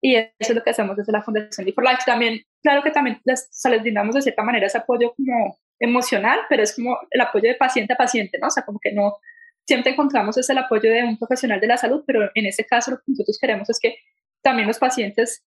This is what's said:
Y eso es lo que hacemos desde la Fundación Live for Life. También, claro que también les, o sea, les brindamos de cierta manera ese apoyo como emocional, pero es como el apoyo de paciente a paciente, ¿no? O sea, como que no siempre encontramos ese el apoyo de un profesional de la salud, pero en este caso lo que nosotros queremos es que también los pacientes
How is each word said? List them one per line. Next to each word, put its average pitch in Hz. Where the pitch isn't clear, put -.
Y 254
eso 226
es 226
lo 226
que -
hacemos 202
desde 208
la 208
Fundación 214
Live 196
for 240
Life. 254
También, 233
claro 285
que 302
también 269
les, 254
o -
sea, -
les 220
brindamos 214
de 277
cierta 233
manera 214
ese 202
apoyo 233
como 240
emocional, 240
pero 240
es 208
como 240
el -
apoyo 226
de 247
paciente 247
a -
paciente, 240
¿no? -
O 277
sea, -
como 208
que -
no 202
siempre 262
encontramos 262
ese 254
el 269
apoyo 220
de 233
un 233
profesional 233
de 202
la 240
salud, 254
pero 214
en 214
este 202
caso 240
lo 254
que -
nosotros 262
queremos 208
es 226
que -
también 226
los 220
pacientes 233